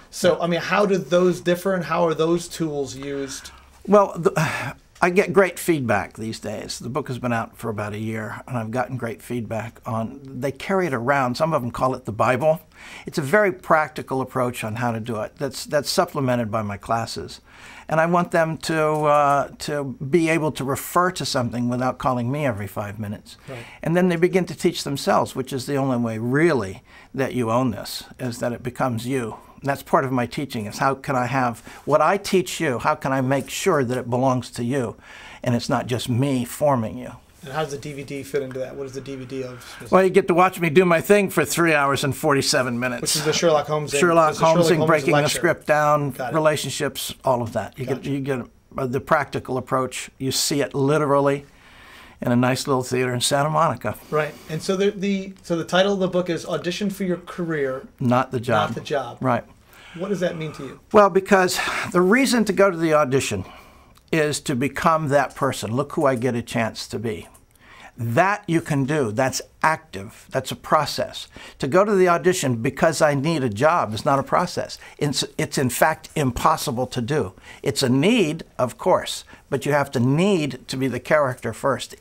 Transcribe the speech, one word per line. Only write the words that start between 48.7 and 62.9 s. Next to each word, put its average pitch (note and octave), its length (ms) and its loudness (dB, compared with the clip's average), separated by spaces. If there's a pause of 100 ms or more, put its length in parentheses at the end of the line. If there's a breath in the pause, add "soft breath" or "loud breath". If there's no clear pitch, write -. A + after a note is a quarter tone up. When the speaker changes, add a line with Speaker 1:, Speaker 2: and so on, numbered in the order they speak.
Speaker 2:
uh, C3+ 100 -2
the B2+ 120 -2
practical C3 580 -2
approach. B2+ 520 -4 (100)
You C3+ 120 -2
see C#3+ 300 0
it - 140 -2
literally C#3+ 680 2 (760 loud breath)
in B2+ 100 0
a A#2+ 40 4
nice B2+ 320 2
little C3 160 0
theater B2+ 280 -2
in B2 100 -2
Santa C#3+ 280 2
Monica. D3+ 480 0 (140)
Speaker 1:
Right. D3+ 240 -2 (120)
And D#3+ 140 -6
so G3 160 -2
the, G3+ 140 2
the, G3 500 -4
so E3+ 140 -4
the D#3+ 100 -2
title F#3+ 280 2
of F#3+ 60 -2
the F#3 80 2
book F3+ 220 -2
is D#3+ 160 -4
Audition F3+ 460 -4
for G3 120 -6
Your F3 140 -2
Career, D#3 720 -4 (120)
Speaker 2:
Not B2 300 2
the B2 100 -4
Job. A2 300 0
Speaker 1:
Not A#2 60 -6
the - 60 -8
Job. B2 380 -6
Speaker 2:
Right. B2 240 0 (540 loud breath)
Speaker 1:
What F#3 120 -6
does F3+ 100 -2
that E3+ 180 -2
mean D#3 160 -6
to D3 100 -12
you? - 160 -14 (120)
Speaker 2:
Well, G3+ 180 8
because F#3+ 500 4 (320 loud breath)
the F3+ 100 4
reason A3+ 440 4
to F#3+ 80 2
go G3 160 6
to E3+ 80 0
the D#3+ 160 2